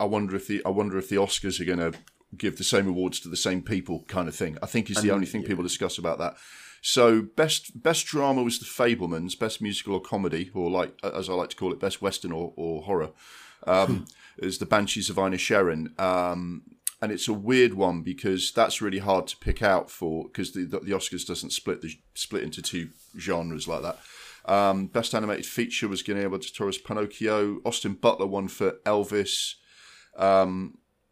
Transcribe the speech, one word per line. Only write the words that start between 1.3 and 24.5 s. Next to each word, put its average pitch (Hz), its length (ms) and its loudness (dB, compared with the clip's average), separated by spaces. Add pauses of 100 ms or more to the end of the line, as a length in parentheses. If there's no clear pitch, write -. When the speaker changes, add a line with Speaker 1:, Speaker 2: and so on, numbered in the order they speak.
Speaker 1:
are 82 60 -2
gonna 87 260 0 (420)
give 95 220 -2
the 92 80 -6
same 98 240 4
awards 90 320 -2
to - 80 -16
the 85 80 -6
same 92 240 0
people," 90 480 -4
kind 90 180 -2
of 76 80 -8
thing. 78 280 -4
I - 40 -6
think 110 220 -2
is 101 80 -2
the 101 140 4
Speaker 2:
And, - 0 -
Speaker 1:
only 98 160 2
thing 107 160 -6
Speaker 2:
yeah. - 60 -6
Speaker 1:
people 90 160 0
discuss 90 340 -4
about 85 200 -2
that. 82 200 -4 (420)
So 117 400 6
best, 139 640 -2
best 160 240 2
drama 139 360 2
was 120 160 0
The - 60 -10
Fabelmans, 92 760 0
best 110 220 -2
musical 104 320 -4
or 95 80 2
comedy, 90 540 -2
or 87 160 0
like, 90 340 0
as 92 240 -4
I 92 60 0
like 90 160 0
to - 60 -12
call 92 180 -2
it, - 40 -10
best 98 220 -2
western 95 320 -4
or, 82 240 -6
or 82 280 -4
horror, 82 260 0 (560)
um, 92 400 4 (320)
Speaker 2:
Hmm. - 80 -4
Speaker 1:
is 95 100 -2
The - 80 -4
Banshees 104 460 0
of 87 60 -2
Inisherin. 92 840 2
Um, 90 600 0 (380)
and 107 100 -2
it's 95 160 -4
a 113 60 0
weird 113 420 4
one 90 280 2
because 92 500 -2
that's - 280 4
really 98 200 -2
hard 95 260 2
to - 100 -8
pick - 240 -2
out 98 300 4
for, 80 380 -4
'cause - 240 -6
the, 95 100 -6
the, 87 160 -4
the 98 140 -4
Oscars 92 340 -4
doesn't 82 240 -8
split - 320 -4
the, - 160 -10 (160)
split - 300 -6
into 73 180 -10
two 85 280 -6 (280)
genres 82 480 -4
like 80 160 -4
that. 85 160 -6 (460)
Um, 98 420 4